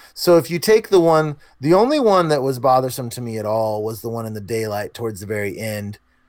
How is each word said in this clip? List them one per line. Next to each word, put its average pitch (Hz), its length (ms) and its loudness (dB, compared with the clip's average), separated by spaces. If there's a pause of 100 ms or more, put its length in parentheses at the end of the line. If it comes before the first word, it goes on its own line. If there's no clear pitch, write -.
(140)
So 175 240 4
if 156 140 2
you 170 80 -4
take 220 300 2
the 190 100 6
one, 156 380 2 (240)
the 151 120 2
only 247 260 4
one 190 280 4
that 151 160 0
was 135 160 -2
bothersome 131 520 0
to 123 100 -12
me 117 160 -8
at 107 80 -6
all 110 400 -2
was 110 160 -8
the 117 80 -8
one 113 160 -6
in 110 80 -10
the 107 80 -10
daylight 104 520 -6
towards 110 280 -8
the 107 40 -12
very 104 320 -6
end, 104 400 -10 (300)